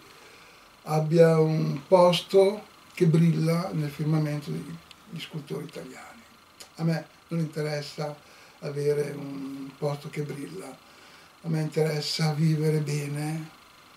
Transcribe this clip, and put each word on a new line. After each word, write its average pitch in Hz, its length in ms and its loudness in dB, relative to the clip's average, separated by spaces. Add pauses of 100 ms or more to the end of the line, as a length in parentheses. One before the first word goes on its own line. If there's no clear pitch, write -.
(840)
abbia 160 520 6
un 156 500 2
posto 185 760 6 (320)
che 175 100 2
brilla 165 680 4
nel 147 180 -4
firmamento 151 580 -2
degli, 165 260 -10 (340)
degli 165 120 -12
scultori 160 440 -10
italiani. - 560 -16 (560)
A 165 60 -6
me 165 220 -2 (220)
non 165 120 -4
interessa 147 760 -6 (460)
avere 143 500 -2
un 139 680 -10
posto 147 320 -6
che 147 140 -6
brilla, 139 420 -10
a - 840 -18
me 156 120 -2
interessa 151 720 -2
vivere 156 460 2
bene, 147 840 -6 (360)